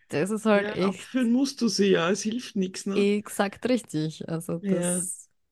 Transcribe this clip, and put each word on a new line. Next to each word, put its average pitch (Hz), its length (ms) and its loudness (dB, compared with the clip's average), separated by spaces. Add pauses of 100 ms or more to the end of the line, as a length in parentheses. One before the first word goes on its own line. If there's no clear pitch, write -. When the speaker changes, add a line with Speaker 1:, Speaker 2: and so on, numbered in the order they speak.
Speaker 1:
das 170 220 -2
ist 220 160 -4
halt 202 200 4
Speaker 2:
Ja, 208 40 -6
Speaker 1:
echt 160 100 -4
Speaker 2:
abführen 226 520 0
musst 269 280 0
du 233 80 2
sie 196 220 4
ja, 170 200 4
es 202 120 0
hilft 220 340 -4
nix, 185 300 -4
ne? 196 80 -2
Speaker 1:
Exakt 202 720 0
richtig. 156 600 -2
Also 170 320 -6
Speaker 2:
Ja. 202 80 -6
Speaker 1:
das, 180 600 -2 (240)